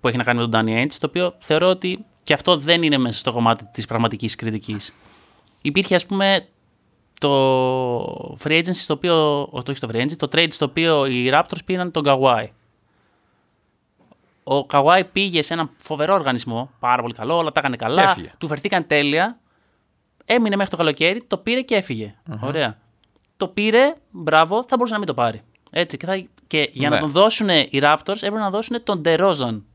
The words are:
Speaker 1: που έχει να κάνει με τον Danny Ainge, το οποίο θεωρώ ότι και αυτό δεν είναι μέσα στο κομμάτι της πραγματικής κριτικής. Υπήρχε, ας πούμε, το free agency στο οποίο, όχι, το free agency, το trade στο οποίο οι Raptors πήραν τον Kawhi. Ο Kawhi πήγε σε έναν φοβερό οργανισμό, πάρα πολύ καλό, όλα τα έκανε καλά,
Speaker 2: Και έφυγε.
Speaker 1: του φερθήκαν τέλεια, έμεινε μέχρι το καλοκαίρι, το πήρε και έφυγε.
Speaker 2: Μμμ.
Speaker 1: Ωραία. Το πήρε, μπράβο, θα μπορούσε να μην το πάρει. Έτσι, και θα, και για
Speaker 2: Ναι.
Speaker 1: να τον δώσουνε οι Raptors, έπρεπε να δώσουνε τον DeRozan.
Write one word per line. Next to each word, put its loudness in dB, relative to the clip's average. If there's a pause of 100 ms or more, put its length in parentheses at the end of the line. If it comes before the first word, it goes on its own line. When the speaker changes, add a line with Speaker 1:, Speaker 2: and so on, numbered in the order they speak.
Speaker 1:
που -2
έχει -2
να -2
κάνει 0
με 0
τον 2
Danny -2 (140)
Ainge, -4
το -4
οποίο -4
θεωρώ 2
ότι -4 (180)
και 0
αυτό 2
δεν 2
είναι 2
μέσα -2
στο -2
κομμάτι 2
της -10
πραγματικής -2
κριτικής. -8 (680)
Υπήρχε, 0
ας 2
πούμε, 0 (760)
το 2 (460)
free 0
agency 0
στο -2
οποίο, 2 (100)
όχι, -8
το -8
free 0
agency, -2
το -4
trade 2
στο -2
οποίο 0
οι 0
Raptors 0
πήραν -4
τον -4
Kawhi. 2 (2000)
Ο 0
Kawhi 6 (100)
πήγε 0
σε -4
έναν -4
φοβερό -2
οργανισμό, -2
πάρα 0
πολύ -8
καλό, -4
όλα -2
τα 0
έκανε -2
καλά, 2
Speaker 2:
Και 6
έφυγε. -2
Speaker 1:
του -10
φερθήκαν -2
τέλεια, 0 (840)
έμεινε 2
μέχρι -2
το -6
καλοκαίρι, 0
το -2
πήρε -2
και -2
έφυγε. -4 (100)
Speaker 2:
Μμμ. -12
Speaker 1:
Ωραία. -4 (600)
Το -4
πήρε, 2 (180)
μπράβο, 2 (120)
θα 0
μπορούσε -2
να -4
μην -6
το -4
πάρει. -2 (300)
Έτσι, -4
και -12
θα, -6 (220)
και 0
για -2
Speaker 2:
Ναι. 2
Speaker 1:
να 0
τον -4
δώσουνε 4 (100)
οι 0
Raptors, 2
έπρεπε -4
να -2
δώσουνε -4
τον -4
DeRozan. 0 (140)